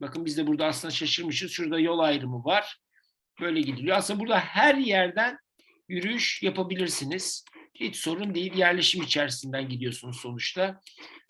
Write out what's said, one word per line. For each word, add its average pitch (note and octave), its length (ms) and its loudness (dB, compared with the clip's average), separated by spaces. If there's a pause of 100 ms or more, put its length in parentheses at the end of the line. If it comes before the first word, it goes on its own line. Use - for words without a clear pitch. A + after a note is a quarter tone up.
Bakın C#3+ 240 -6
biz D3+ 120 -2
de D#3 100 0
burada D3+ 180 2
aslında D#3 280 -2
şaşırmışız. D#3+ 580 -2
Şurada E3 280 -2
yol E3 200 4
ayrımı C3 460 2
var. G3 320 0 (640)
Böyle D#3+ 200 0
gidiliyor. C#3 360 0
Aslında G3 220 0
burada A3 200 4
her C4+ 360 4
yerden G#3+ 640 2 (520)
yürüyüş G3+ 540 -2
yapabilirsiniz. F#3 1040 -2 (300)
Hiç - 200 -6
sorun F3+ 400 -4
değil. F3+ 220 -4
Yerleşim F3 460 4
içerisinden C3+ 640 -2
gidiyorsunuz B2 520 -6
sonuçta. F3+ 600 -4 (480)